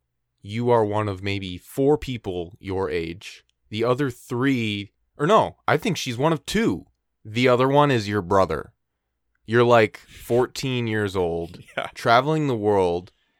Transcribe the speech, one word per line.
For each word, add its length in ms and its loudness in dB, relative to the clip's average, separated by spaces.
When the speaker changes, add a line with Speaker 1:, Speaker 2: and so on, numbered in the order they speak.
Speaker 1:
You 280 -4
are 140 4
one 240 -2
of 140 -8
maybe 340 -6
four 400 0
people 640 -8
your 320 -6
age. 540 -8
The 140 -2
other 260 0
three, 840 -2
or 100 -4
no, 300 2
I 120 2
think 180 -2
she's 220 -8
one 160 0
of 100 -10
two. 420 -2
The 240 0
other 200 4
one 220 4
is 180 0
your 120 0
brother. 520 0
You're, 180 4
like, 340 4
fourteen 880 -4
years 300 -2
old, 420 -4
Speaker 2:
<laughs> 80 -12
Yeah. 180 -8
Speaker 1:
traveling 520 2
the 100 -2
world, 560 0